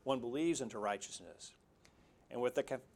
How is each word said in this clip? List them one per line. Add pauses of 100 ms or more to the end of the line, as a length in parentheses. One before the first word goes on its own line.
one
believes
unto
righteousness, (760)
and
with
the
con-, (140)